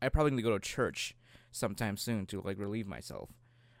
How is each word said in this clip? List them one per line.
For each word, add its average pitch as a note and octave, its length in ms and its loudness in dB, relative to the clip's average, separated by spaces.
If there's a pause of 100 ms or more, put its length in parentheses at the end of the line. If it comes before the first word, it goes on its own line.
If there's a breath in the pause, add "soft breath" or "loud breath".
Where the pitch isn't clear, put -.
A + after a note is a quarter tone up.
I C3 80 2
probably D3+ 220 6
need C3 40 2
to A#2 60 2
go A2+ 140 4
to F#2+ 40 2
church - 560 -2 (340 soft breath)
sometime G#2 460 -2
soon G#2 300 -2
to, F#2+ 160 -6
like, G2 160 -2
relieve G#2 280 -4
myself. - 440 -10 (500 soft breath)